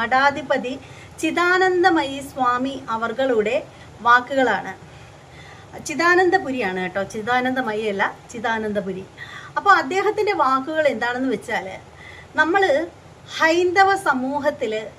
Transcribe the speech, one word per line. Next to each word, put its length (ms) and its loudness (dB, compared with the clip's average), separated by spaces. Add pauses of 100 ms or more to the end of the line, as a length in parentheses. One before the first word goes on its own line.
മഠാധിപതി 760 0 (480)
ചിദാനന്ദമയി 960 2 (140)
സ്വാമി 420 0 (220)
അവർകളുടെ 600 0 (520)
വാക്കുകളാണ്. 680 2 (1120)
ചിദാനന്ദപുരിയാണ് 960 2
കേട്ടോ, 180 -4 (120)
ചിദാനന്ദമയി 680 -2 (100)
അല്ല, 180 -2 (220)
ചിദാനന്ദപുരി. 720 -4 (500)
അപ്പോൾ 240 6
അദ്ദേഹത്തിൻ്റെ 540 0 (100)
വാക്കുകൾ 500 0
എന്താണെന്ന് 420 -2
വെച്ചാൽ, 300 -6 (720)
നമ്മൾ 240 4 (720)
ഹൈന്ദവ 540 4 (160)
സമൂഹത്തിൽ 680 -2 (260)